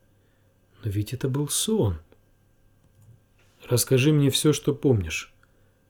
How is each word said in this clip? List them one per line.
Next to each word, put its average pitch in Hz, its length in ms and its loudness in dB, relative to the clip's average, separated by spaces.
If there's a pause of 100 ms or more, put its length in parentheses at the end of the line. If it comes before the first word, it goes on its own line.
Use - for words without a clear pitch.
(800)
Но 110 80 -6
ведь 104 240 -4
это 131 140 -6
был 143 220 -4
сон. 143 480 -2 (1700)
«Расскажи 131 460 2
мне 143 160 4
все, 151 240 2
что 143 200 -2
помнишь. 104 600 -2 (560)